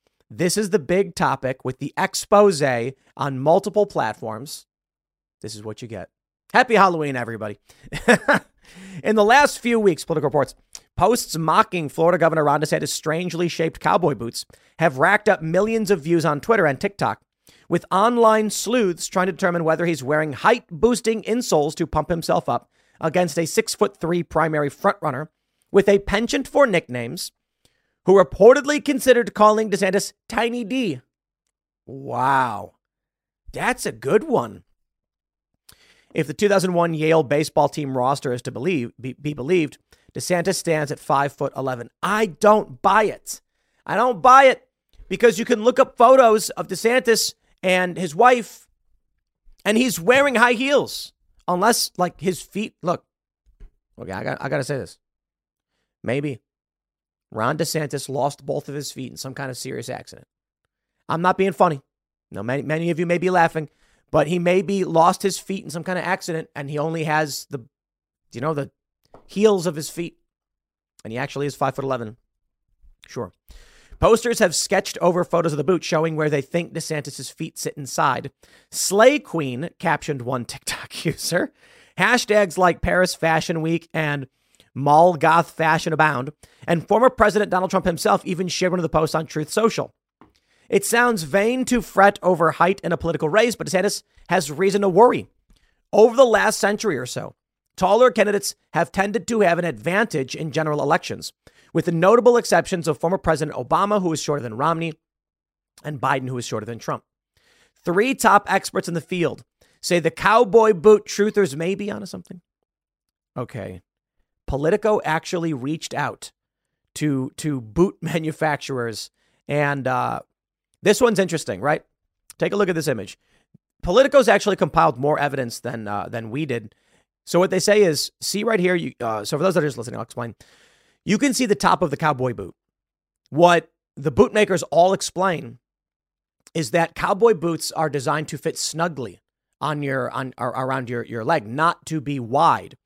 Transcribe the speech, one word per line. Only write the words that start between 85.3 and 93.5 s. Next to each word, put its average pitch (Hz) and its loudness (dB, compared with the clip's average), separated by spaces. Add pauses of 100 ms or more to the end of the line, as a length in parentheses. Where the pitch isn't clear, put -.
Fashion 160 0
abound. 147 0 (340)
And 165 0
former 226 4
President 208 2
Donald 185 0
Trump 190 -2
himself 185 0
even 185 -6
shared 180 -2
one 185 -2
of 170 -2
the 151 -4
posts 160 0
on 160 -2
Truth 151 -8
Social. 214 -2 (760)
It 196 2
sounds 233 2
vain 214 0
to 247 0
fret 202 4
over 165 2
height 180 0
in 170 -4
a 160 -2
political 160 -4
race, 214 2